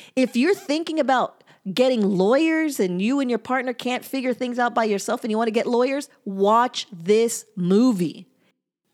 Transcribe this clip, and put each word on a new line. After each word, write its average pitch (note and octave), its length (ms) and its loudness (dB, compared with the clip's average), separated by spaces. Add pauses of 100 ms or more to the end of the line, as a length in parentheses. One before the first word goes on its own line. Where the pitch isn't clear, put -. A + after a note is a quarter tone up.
(160)
If C4 200 0
you're C#4+ 180 2
thinking D#4+ 460 -2
about B3+ 440 -2 (300)
getting B3 280 2
lawyers C4+ 800 2
and F#3 220 -2
you B3+ 180 0
and C4 100 -2
your A#3 100 -2
partner B3+ 340 -4
can't B3 320 -6
figure B3+ 280 -4
things B3 260 -6
out A#3+ 160 0
by A#3+ 80 0
yourself G#3+ 400 -2
and G#3+ 80 -4
you G#3+ 60 -2
wanna A3+ 140 0
get A3 140 -2
lawyers, C4 440 0 (140)
watch G#3 680 2
this G#3+ 540 0 (100)
movie. F#3+ 720 2 (680)